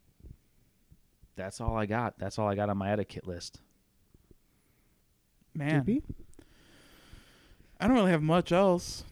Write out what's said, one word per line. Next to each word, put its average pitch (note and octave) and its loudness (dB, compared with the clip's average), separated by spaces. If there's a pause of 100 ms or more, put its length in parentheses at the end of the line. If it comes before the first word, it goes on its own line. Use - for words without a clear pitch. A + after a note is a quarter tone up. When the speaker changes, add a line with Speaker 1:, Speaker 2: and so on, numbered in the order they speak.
(1400)
Speaker 1:
That's F#2+ -10
all A2+ -4
I A2 -2
got. G#2+ -4
That's G2 -8
all G#2+ 0
I G2+ 0
got G#2 -2
on G2+ -2
my G2 -2
etiquette - -6
list. F2 -12 (1900)
Speaker 2:
Man. D3 0
Speaker 3:
J A#3 0
P? - -12 (1800)
Speaker 2:
I F3+ 0
don't C4 6
really G3 6
have D#3+ 4
much E3 2
else. F3+ 2